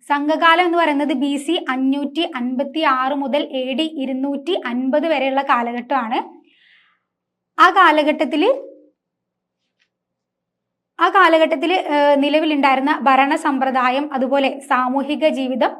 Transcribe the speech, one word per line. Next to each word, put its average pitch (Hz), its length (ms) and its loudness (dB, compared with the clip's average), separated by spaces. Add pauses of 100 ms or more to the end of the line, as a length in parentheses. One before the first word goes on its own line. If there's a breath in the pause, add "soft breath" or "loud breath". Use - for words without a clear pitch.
സംഘകാലം 311 560 2
എന്ന് 339 120 0
പറയുന്നത് 302 360 0
ബി 285 240 -2
സി 330 320 -4
അഞ്ഞൂറ്റി 269 540 -2 (120)
അൻപത്തി 254 460 -4
ആറ് 269 340 0
മുതൽ 277 260 -2 (100)
എ 262 220 -6
ഡി 320 140 -2 (160)
ഇരുന്നൂറ്റി 277 500 -4 (120)
അൻപത് 262 420 -2
വരെയുള്ള 269 340 -2
കാലഘട്ടമാണ്. 240 760 -2 (1400 soft breath)
ആ 330 120 6
കാലഘട്ടത്തിൽ, 302 720 2 (2500)
ആ 349 100 2
കാലഘട്ടത്തിൽ, 330 640 4
ഏഹ്, 294 500 2
നിലവിലുണ്ടായിരുന്ന 285 760 0
ഭരണ 277 340 4
സമ്പ്രദായം, 262 800 -2
അതുപോലെ 269 460 -2 (100)
സാമൂഹിക 262 580 -2
ജീവിതം 262 520 -2